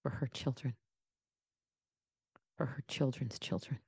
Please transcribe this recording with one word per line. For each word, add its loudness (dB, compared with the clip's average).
for 0
her 0
children, 0
for 4
her -4
children's 0
children -2